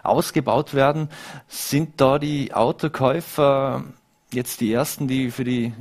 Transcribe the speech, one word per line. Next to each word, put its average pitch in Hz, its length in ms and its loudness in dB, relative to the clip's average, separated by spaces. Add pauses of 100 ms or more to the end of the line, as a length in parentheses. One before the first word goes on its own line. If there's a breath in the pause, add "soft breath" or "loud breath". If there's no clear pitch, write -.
ausgebaut 131 720 0
werden. 147 360 2 (380 loud breath)
Sind - 540 -2
da 135 160 6
die 143 380 -4
Autokäufer 135 1300 2 (480)
jetzt 123 300 -6
die 110 120 2
ersten, 139 340 -2
die 131 220 0
für 127 140 -4
die 120 380 -2